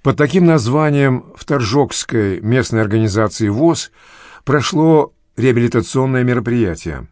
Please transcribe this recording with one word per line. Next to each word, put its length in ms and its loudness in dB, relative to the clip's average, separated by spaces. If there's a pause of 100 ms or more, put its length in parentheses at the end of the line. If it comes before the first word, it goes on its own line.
Под 160 0
таким 280 2
названием 800 2 (100)
в 100 -20
Торжокской 960 -2
местной 400 0
организации 680 0
вос 420 0 (520)
прошло 720 2 (240)
реабилитационное 840 0
мероприятие. 880 -2